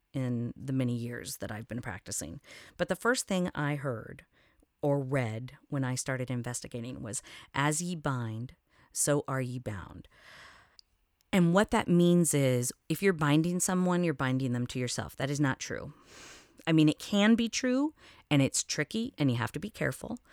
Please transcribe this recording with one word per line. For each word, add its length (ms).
in 420
the 180
many 220
years 420
that 140
I've 160
been 140
practicing. 580
But 100
the 80
first 320
thing 260
I 220
heard 480
or 200
read 560
when 140
I 120
started 360
investigating 720
was, 180
"As 280
ye 140
bind, 580
so 340
are 140
ye 180
bound." 480
And 200
what 180
that 160
means 460
is, 400
if 120
you're 120
binding 460
someone, 440
you're 100
binding 380
them 160
to 120
yourself. 360
That 140
is 100
not 200
true. 340
I 60
mean, 160
it 100
can 360
be 120
true, 460
and 120
it's 220
tricky, 540
and 140
you 60
have 160
to 60
be 100
careful. 500